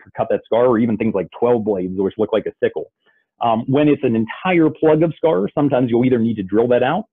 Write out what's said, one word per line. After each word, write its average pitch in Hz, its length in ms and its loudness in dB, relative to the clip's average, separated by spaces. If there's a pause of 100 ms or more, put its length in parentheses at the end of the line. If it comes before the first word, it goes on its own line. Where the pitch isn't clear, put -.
or - 120 -20
cut 113 140 -4
that 101 140 -2
scar, 117 200 2
or 120 140 4
even 117 180 0
things 110 160 -2
like 92 140 -4 (100)
twelve 120 260 0
blades, 92 340 -4
which 95 200 -2
look 107 160 -2
like 104 120 -2
a 85 80 -10 (100)
sickle. - 280 -4 (500)
Um, 117 260 0
when 147 200 2
it's 143 160 2
an 120 140 0
entire 156 520 0
plug 156 320 2
of 165 140 0
scar, 175 400 0
sometimes 131 340 0
you'll 117 160 2
either 127 140 2
need 113 160 0
to 101 80 -6
drill 104 260 0
that 123 140 2
out 160 300 -2